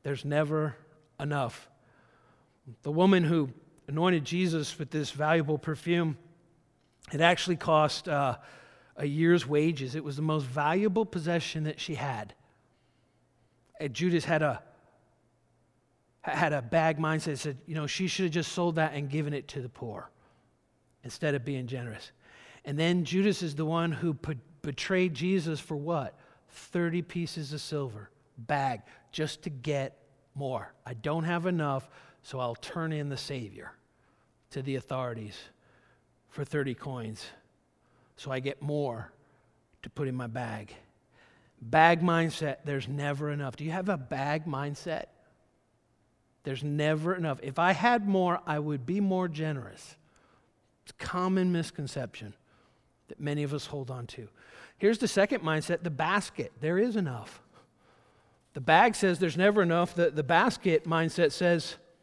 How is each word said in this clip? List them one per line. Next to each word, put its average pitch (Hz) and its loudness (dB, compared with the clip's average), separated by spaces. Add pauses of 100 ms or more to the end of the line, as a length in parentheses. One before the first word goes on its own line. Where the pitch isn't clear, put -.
There's 139 -6
never 151 0 (440)
enough. 139 -4 (1120)
The 147 -4
woman 180 8
who 151 2 (380)
anointed 160 2
Jesus 165 0
with 147 -8
this 151 -4
valuable 151 2
perfume, 165 -2 (920)
it 147 -2
actually 170 4
cost, 151 2
uh, 143 0 (600)
a 147 -4
year's 160 4
wages. 147 0
It 156 -6
was 139 -6
the 151 -2
most 156 2
valuable 175 2
possession 165 -2
that 151 -4
she 160 -6
had. 120 -6 (1500)
And 143 -4
Judas 170 2
had 156 4
a, 135 0 (1600)
ha-, 139 -4
had 156 2
a 139 -2
bag 160 2
mindset, 156 -2
said, 139 -6
you 160 -8
know, 151 -2
she 190 -2
should 185 0
have 160 0
just 165 -2
sold 175 0
that 156 2
and 143 -4
given 147 -2
it 143 -6
to 143 -8
the 123 -8
poor 110 -10 (920)
instead 143 -2
of 123 -4
being 131 -6
generous. 120 -10 (520)
And 143 -4
then 175 4
Judas 190 2
is 147 -4
the 160 -2
one 165 0
who 156 0
p-, 151 -6 (240)
betrayed 180 0
Jesus 165 0
for - -8
what? 147 -4 (320)
Thirty 170 -2
pieces 165 -6
of 147 -8
silver, 123 -6 (280)
bag, 131 -2 (280)
just - -4
to 175 -6
get 135 -4 (360)
more. 127 -6 (140)
"I 123 -10
don't 151 -2
have 170 -2
enough, 147 0 (340)
so - -10
I'll 120 -2
turn 160 -6
in 147 -4
the 139 -6
Savior 120 -10 (800)
to 139 -8
the 135 -4
authorities 120 -6 (920)
for 147 -8
thirty 135 -2
coins, 117 -10 (920)
so - -12
I 131 -2
get 135 -6
more 143 -2 (720)
to - -16
put 143 -6
in 127 -4
my 127 -6
bag." 113 -8 (840)
Bag 160 6
mindset, 165 0
there's 143 -4
never 143 -4
enough. 143 -6
Do 147 -10
you 160 -4
have 185 -4
a 190 0
bag 143 -4
mindset? 143 -6 (1400)
There's 135 -6
never 151 0
enough. 160 -2
"If 135 -6
I 175 4
had 226 4
more, 185 2
I 151 0
would 147 -2
be 180 -2
more 185 2
generous." 156 -6 (840)
It's - -20
a - -14
common 185 2
misconception 139 -4 (760)
that - -16
many 147 -2
of 143 -2
us 143 -6
hold 135 -8
on 123 -8
to. 113 -14 (500)
Here's 220 4
the - 0
second 208 2
mindset, 160 0
the 170 -2
basket. 160 -2 (100)
There 165 0
is 220 2
enough. 127 -4 (1120)
The 143 -8
bag 220 8
says 180 2
there's 170 0
never 208 6
enough. 170 2
The, 170 4
the 151 -2
basket 175 4
mindset 165 2
says 175 2 (260)